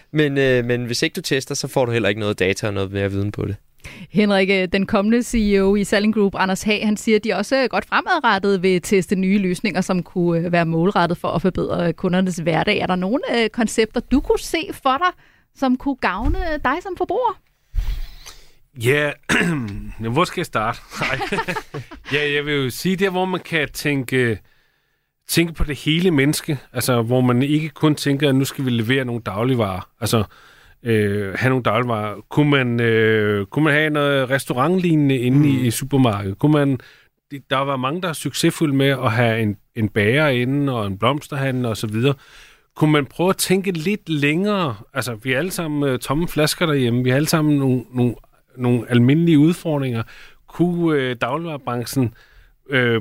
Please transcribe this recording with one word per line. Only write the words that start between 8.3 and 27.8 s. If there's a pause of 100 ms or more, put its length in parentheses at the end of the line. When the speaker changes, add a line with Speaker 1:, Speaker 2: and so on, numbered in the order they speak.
Speaker 2:
vil
teste
nye
løsninger,
som
kunne,
øh,
være
målrettet
for
at
forbedre,
øh,
kundernes
hverdag.
Er
der
nogle,
øh,
koncepter,
du
kunne
se (140)
for
dig, (360)
som
kunne
gavne, (140)
øh,
dig
som
forbruger? (1400)
Speaker 3:
Ja, (460)
<clears throat>
men
hvor
skal
jeg
starte? (140)
<laughs>
Nej. (960)
Ja,
jeg
vil
jo
sige,
der
hvor
man
kan
tænke, (880)
tænke
på
det
hele
menneske, (140)
altså
hvor
man
ikke
kun